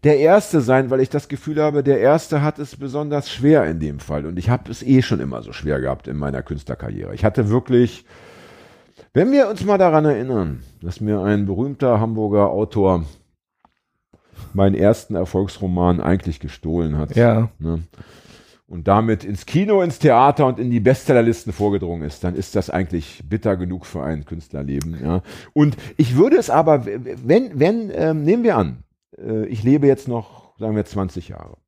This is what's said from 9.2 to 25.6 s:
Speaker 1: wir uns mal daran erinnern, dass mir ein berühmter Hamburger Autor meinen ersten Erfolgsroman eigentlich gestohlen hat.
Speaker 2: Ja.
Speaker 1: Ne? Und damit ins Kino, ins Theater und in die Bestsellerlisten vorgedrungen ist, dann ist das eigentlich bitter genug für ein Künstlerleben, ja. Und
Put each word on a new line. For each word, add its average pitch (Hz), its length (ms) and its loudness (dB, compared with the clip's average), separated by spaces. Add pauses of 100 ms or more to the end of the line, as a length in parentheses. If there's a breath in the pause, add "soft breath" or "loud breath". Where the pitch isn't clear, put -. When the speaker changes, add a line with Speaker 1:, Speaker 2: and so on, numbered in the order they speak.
Speaker 1:
wir 269 180 4
uns 185 160 -6
mal 202 120 2
daran 156 280 4
erinnern, 110 540 0 (220)
dass 85 200 -10
mir 104 200 0
ein 104 260 0
berühmter 123 520 0
Hamburger 107 500 0
Autor 95 540 0 (1500 loud breath)
meinen 98 200 4
ersten 107 400 0
Erfolgsroman 90 840 0
eigentlich 87 380 -2
gestohlen 78 580 -4
hat. 76 180 -4
Speaker 2:
Ja. 113 340 4 (100)
Speaker 1:
Ne? 82 240 -4 (840 loud breath)
Und 85 200 -8
damit 107 360 2
ins 101 220 -8
Kino, 196 380 2
ins 170 160 -4
Theater 135 480 6
und 127 100 -2
in 123 140 -2
die 120 80 2
Bestsellerlisten 113 720 2
vorgedrungen 95 480 -2
ist, 76 220 -10
dann 90 120 -4
ist - 200 -8
das 95 160 -4
eigentlich 85 580 -6
bitter 101 280 -2
genug 90 280 -8
für 82 160 -10
ein 76 240 -6
Künstlerleben, 71 760 -8
ja. 85 180 -2 (320 loud breath)
Und 147 240 0 (200 loud breath)